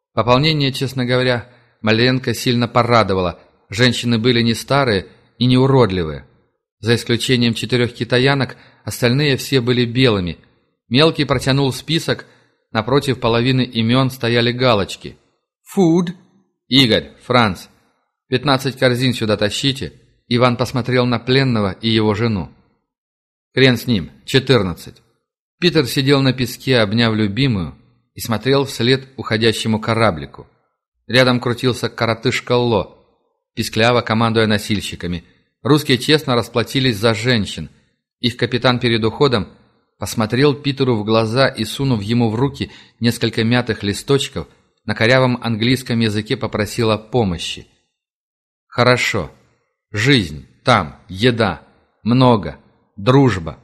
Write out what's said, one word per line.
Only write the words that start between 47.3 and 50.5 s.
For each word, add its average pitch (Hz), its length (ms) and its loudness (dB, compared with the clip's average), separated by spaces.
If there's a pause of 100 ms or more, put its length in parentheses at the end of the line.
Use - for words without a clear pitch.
«Хорошо. 120 640 0 (600)
Жизнь, 104 540 0 (180)